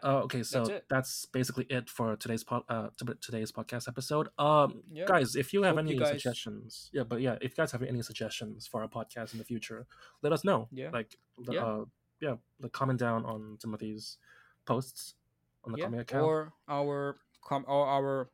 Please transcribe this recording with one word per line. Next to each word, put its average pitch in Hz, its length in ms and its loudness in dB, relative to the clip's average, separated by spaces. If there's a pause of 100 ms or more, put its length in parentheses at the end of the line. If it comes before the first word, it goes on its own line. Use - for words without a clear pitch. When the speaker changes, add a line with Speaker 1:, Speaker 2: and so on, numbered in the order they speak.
Speaker 1:
uh, 139 200 6
okay, 120 200 0
so 131 160 0
Speaker 2:
That's 113 100 2
it. - 200 -6
Speaker 1:
that's - 360 0
basically 127 400 -2
it 127 240 -2
for 113 260 -2
today's 113 280 -2
po-, 123 260 -4
uh, 113 280 -4
t-, 120 240 -4
today's 110 300 -4
podcast - 360 -6
episode. 147 420 -2 (100)
Um, 147 520 6
Speaker 2:
Yeah. 160 140 -6
Speaker 1:
guys, 165 300 4
if 135 180 0
you 196 100 4
have 175 120 6
Speaker 2:
Hope 156 100 2
you 156 60 2
Speaker 1:
any 131 80 2
Speaker 2:
guys 147 100 4 (120)
Speaker 1:
suggestions, 113 720 -6
yeah, 135 100 0
but 117 180 -2
yeah, 131 200 2
if 127 100 -4
you - 60 -20
guys 156 160 2
have 123 100 -4
any 123 180 -2
suggestions 110 680 -8
for 113 140 -4
our 110 60 -4
podcast 110 460 -8
in 113 60 -8
the 113 60 -10
future, 113 400 -8 (360)
let 147 120 4
us 156 100 2
know. 131 280 4
Speaker 2:
Yeah. 135 200 -8
Speaker 1:
Like, 117 260 -4 (300)
l-, 123 60 -2
Speaker 2:
Yeah. - 120 0
Speaker 1:
uh, 110 200 -2 (340)
yeah, 143 160 0 (240)
like, 123 120 -8
comment 131 280 2
down 117 260 2
on 107 340 -8
Timothy's 107 580 -8 (480)
posts - 480 -2 (500)
on 117 100 -8
the 110 60 -4
Speaker 2:
Yeah, 170 60 -2
Speaker 1:
comment 151 180 -2
account. 139 220 2
Speaker 2:
or 156 280 2 (140)
our 143 500 0 (240)
com-, 139 260 -2
or 143 200 4
our 139 460 2